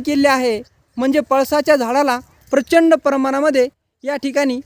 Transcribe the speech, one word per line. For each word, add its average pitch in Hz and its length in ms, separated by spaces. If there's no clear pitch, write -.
केली 285 200
आहे, 254 360
म्हणजे 269 240
पळसाच्या 285 560
झाडाला 254 420
प्रचंड 330 440
प्रमाणामध्ये 269 760
या 277 120
ठिकाणी 269 500